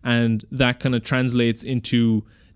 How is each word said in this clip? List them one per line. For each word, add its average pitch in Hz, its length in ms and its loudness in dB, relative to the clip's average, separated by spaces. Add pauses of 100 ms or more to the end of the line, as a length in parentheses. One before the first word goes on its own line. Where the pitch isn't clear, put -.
and 117 480 0
that 127 280 0
kinda 123 220 0
translates 120 600 0
into 117 600 0 (320)